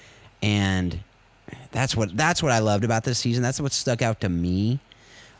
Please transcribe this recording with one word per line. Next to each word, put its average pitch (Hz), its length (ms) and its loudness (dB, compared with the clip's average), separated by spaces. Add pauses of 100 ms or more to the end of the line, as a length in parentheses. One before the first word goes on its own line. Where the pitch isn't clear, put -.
(440)
And 95 560 2 (720)
that's 120 240 -2
what, 104 200 -2
that's 160 260 2
what 147 100 2
I 117 80 4
loved 104 240 2
about 113 200 0
this 123 160 -2
season. 123 240 0
That's 127 180 -2
what 139 100 -2
stuck 120 300 -2
out 113 200 0
to 98 80 0
me, 92 500 0 (600)